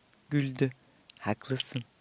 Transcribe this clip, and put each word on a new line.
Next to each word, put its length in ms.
Güldü. 400
Haklısın. 640